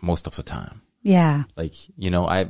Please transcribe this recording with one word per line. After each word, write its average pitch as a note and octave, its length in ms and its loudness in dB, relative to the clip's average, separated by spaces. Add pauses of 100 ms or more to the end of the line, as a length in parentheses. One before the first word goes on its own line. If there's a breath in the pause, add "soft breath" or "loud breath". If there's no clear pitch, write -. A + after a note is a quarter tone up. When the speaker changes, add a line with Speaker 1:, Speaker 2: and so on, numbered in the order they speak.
Speaker 1:
most F2 260 -2
of - 100 -12
the - 60 -10
time. - 400 -14 (200)
Speaker 2:
Yeah. E3 420 4 (120)
Speaker 1:
Like, E2 180 -6 (220)
you F#2+ 140 -4
know, F2 160 2
I, F#2 240 0